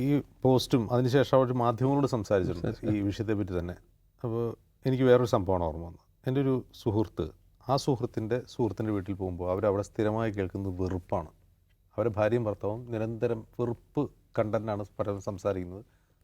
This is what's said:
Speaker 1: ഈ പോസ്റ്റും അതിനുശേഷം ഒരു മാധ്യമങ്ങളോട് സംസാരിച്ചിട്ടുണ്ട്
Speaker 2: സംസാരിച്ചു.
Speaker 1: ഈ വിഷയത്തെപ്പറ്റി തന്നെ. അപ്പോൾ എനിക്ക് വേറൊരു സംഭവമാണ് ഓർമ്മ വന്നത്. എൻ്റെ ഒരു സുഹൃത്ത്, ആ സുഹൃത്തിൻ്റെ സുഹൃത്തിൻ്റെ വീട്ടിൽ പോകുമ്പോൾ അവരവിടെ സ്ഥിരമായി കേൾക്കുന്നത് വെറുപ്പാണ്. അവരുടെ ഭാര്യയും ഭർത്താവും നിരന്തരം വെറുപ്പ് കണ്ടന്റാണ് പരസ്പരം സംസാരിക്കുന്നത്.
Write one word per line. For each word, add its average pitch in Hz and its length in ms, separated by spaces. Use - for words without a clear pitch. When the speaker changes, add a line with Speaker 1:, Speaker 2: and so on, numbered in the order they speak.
Speaker 1:
ഈ 143 120
പോസ്റ്റും 127 400
അതിനുശേഷം 127 520
ഒരു 123 180
മാധ്യമങ്ങളോട് 131 540
സംസാരിച്ചിട്ടുണ്ട് 90 500
Speaker 2:
സംസാരിച്ചു. 107 320
Speaker 1:
ഈ 101 100
വിഷയത്തെപ്പറ്റി 101 500
തന്നെ. 87 180
അപ്പോൾ 117 180
എനിക്ക് 131 240
വേറൊരു 123 240
സംഭവമാണ് 92 340
ഓർമ്മ 80 200
വന്നത്. - 160
എൻ്റെ 135 180
ഒരു 131 100
സുഹൃത്ത്, 104 460
ആ 131 80
സുഹൃത്തിൻ്റെ 117 640
സുഹൃത്തിൻ്റെ 107 420
വീട്ടിൽ 98 240
പോകുമ്പോൾ 90 320
അവരവിടെ 101 380
സ്ഥിരമായി 110 460
കേൾക്കുന്നത് 98 460
വെറുപ്പാണ്. 90 480
അവരുടെ 110 240
ഭാര്യയും 110 300
ഭർത്താവും 104 340
നിരന്തരം 113 480
വെറുപ്പ് 120 440
കണ്ടന്റാണ് 107 440
പരസ്പരം 101 380
സംസാരിക്കുന്നത്. 95 640